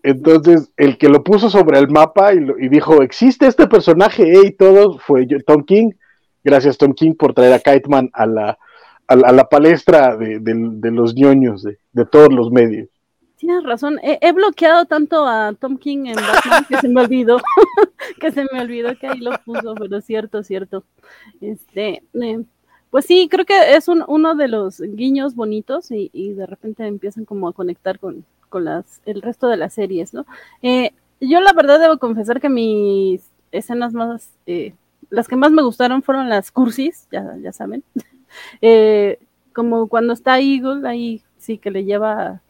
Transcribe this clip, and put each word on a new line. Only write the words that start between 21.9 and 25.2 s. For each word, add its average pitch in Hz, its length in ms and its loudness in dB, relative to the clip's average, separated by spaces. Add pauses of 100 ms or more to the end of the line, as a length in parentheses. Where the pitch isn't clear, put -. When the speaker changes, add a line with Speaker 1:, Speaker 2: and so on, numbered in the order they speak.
Speaker 2:
eh, 233 300 -8 (460)
pues 269 160 -2
sí, 359 220 2
creo 370 160 -2
que 359 300 4
es 311 140 0
un, 339 180 -2
uno 311 300 -2
de 294 100 -2
los 208 340 -8
guiños 254 540 -6